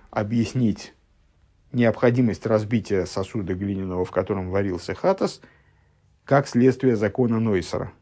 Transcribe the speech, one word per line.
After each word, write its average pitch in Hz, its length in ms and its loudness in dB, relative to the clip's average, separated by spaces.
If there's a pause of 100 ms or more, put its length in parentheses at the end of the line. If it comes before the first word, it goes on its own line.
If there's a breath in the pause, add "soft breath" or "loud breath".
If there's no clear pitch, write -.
(100)
объяснить 113 800 -2 (800)
необходимость 120 760 2
разбития 107 600 0
сосуда 95 480 -6
глиняного, 95 500 -4
в 90 60 -10
котором 92 400 -2
варился 95 440 -2
хатас, 185 460 -2 (840 soft breath)
как 139 240 2
следствие 127 480 4
закона 110 440 2
Нойсера. 104 600 -2